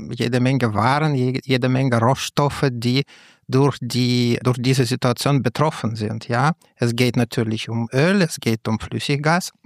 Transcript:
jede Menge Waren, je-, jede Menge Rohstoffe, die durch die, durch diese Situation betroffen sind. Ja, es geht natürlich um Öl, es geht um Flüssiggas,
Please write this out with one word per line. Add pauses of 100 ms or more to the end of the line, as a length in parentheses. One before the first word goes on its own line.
(120)
jede
Menge
Waren,
je-,
jede
Menge
Rohstoffe,
die (460)
durch
die,
durch
diese
Situation
betroffen
sind.
Ja, (240)
es
geht
natürlich
um
Öl,
es
geht
um
Flüssiggas, (160)